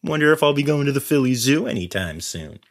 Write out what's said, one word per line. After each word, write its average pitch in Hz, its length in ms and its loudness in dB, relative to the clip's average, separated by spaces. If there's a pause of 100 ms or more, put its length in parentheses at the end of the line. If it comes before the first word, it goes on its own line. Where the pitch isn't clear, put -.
Wonder 151 300 2
if 156 100 2
I'll 147 120 4
be 143 80 0
going 143 240 0
to 143 60 0
the 135 60 0
Philly 131 360 0
Zoo 135 320 0
anytime 87 560 -6
soon. - 380 -12 (100)